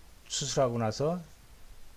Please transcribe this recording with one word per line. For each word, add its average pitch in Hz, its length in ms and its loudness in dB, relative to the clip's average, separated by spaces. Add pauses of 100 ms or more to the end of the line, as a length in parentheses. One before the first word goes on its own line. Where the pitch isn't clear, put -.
(280)
수술하고 127 500 4
나서 143 440 2 (760)